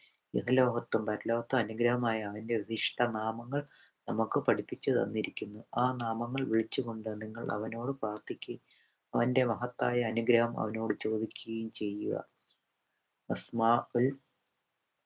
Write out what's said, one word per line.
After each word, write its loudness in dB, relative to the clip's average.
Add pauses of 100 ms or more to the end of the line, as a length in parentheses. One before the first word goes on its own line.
(340)
ഇഹലോകത്തും 2
പരലോകത്തും 0
അനുഗ്രഹമായ 2
അവന്റെ -4
വിശിഷ്ട -2
നാമങ്ങൾ -2 (480)
നമുക്ക് 0
പഠിപ്പിച്ചു 0
തന്നിരിക്കുന്നു. -2 (180)
ആ 4
നാമങ്ങൾ -2
വിളിച്ചുകൊണ്ട് -2
നിങ്ങൾ -6
അവനോട് -4
പ്രാർത്ഥിക്കുകയും -6 (540)
അവന്റെ 4
മഹത്തായ 0
അനുഗ്രഹം 4
അവനോട് -2
ചോദിക്കുകയും -2
ചെയ്യുക. -4 (1120)
അസ്മാ 2 (240)
ഉൽ 6 (1000)